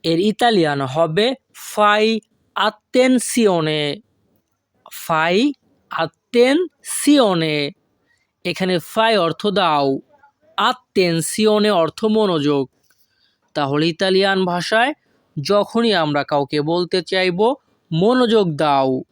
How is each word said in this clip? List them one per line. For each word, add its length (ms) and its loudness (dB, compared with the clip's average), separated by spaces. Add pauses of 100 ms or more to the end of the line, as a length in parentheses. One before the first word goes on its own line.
এর 180 0
ইতালিয়ান 600 0
হবে, 540 0 (200)
"ফাই 640 0 (340)
আত্তেনসিওনে।" 1400 0 (960)
ফাই 600 0 (380)
আত্তেনসিওনে। 1800 0 (760)
এখানে 340 -2
ফাই 380 0
অর্থ 300 -2
দাও, 520 0 (580)
আত্তেনসিওনে 1120 0
অর্থ 340 -2
মনোযোগ। 680 0 (840)
তাহলে 320 0
ইতালিয়ান 580 0
ভাষায় 480 0 (500)
যখনই 520 0
আমরা 300 0
কাউকে 360 -2
বলতে 420 -2
চাইব, 520 0 (380)
"মনোযোগ 640 2
দাও" 560 0